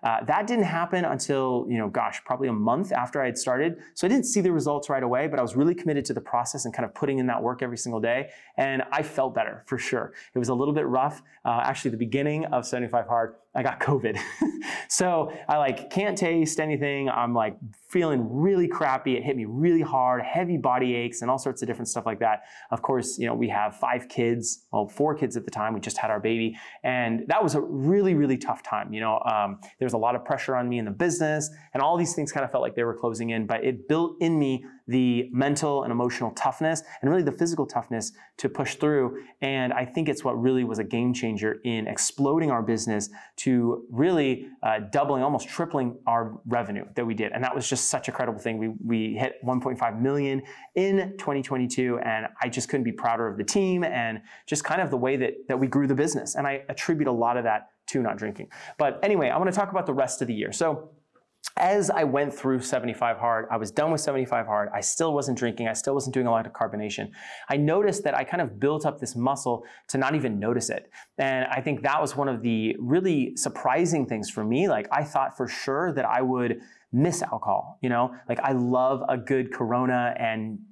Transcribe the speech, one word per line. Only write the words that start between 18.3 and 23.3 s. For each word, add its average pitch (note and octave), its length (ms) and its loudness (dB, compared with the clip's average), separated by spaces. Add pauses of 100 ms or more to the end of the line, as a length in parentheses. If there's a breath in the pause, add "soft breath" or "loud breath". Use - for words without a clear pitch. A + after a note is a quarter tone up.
really F3 380 4
crappy. C3 480 0
It A#2 80 -2
hit C#3 100 0
me A#2 120 -4
really D#3+ 340 4
hard, B2+ 420 2
heavy F3 340 0
body B2+ 380 2
aches A#2+ 280 -4
and A#2+ 80 0
all C3 80 2
sorts B2+ 240 -4
of A2+ 60 -4
different A#2 200 -4
stuff A2+ 180 -4
like G#2+ 140 -2
that. A2 220 2 (280 loud breath)
Of A#2 120 -2
course, B2 360 0
you A#2 80 0
know, A#2 80 0